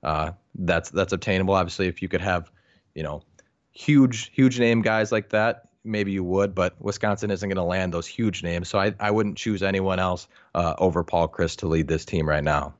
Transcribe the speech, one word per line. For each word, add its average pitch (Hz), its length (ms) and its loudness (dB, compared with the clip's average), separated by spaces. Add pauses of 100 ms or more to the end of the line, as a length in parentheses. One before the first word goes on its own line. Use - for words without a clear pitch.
uh, 78 300 -2 (240)
that's, 85 340 0
that's 90 240 0
obtainable. 95 400 0
Obviously, 92 340 0
if 87 140 -6
you 95 80 -6
could 90 120 -2
have, 90 280 -2 (460)
you 78 80 -6
know, 73 180 -8 (500)
huge, 131 640 4
huge 127 260 4
name 117 220 4
guys 110 300 2
like 110 180 -2
that, 110 400 0 (140)
maybe 104 280 -2
you 95 120 -2
would. 95 320 0
But 90 260 0
Wisconsin 101 480 -2
isn't 98 180 -4
gonna 95 180 -2
land 92 280 -2
those 85 140 -4
huge 107 340 -4
names, 87 280 -4
so 104 100 0
I, 98 200 0
I 104 120 0
wouldn't 104 260 0
choose 101 240 -2
anyone 95 380 0
else, 92 280 -2 (280)
uh, 85 240 0
over 87 240 2
Paul 82 240 2
Chryst - 300 -2
to 82 100 -6
lead 80 200 2
this 80 180 -2
team 80 220 0
right 76 160 0
now. 73 360 -2